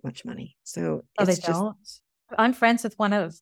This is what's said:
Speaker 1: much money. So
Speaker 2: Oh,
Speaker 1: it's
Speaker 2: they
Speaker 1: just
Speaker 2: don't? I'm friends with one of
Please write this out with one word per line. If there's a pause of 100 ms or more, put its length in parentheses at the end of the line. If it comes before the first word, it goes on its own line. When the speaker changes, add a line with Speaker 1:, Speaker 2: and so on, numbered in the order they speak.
Speaker 1:
much
money.
So (140)
Speaker 2:
Oh,
Speaker 1:
it's
Speaker 2:
they
Speaker 1:
just
Speaker 2:
don't? (600)
I'm
friends
with
one
of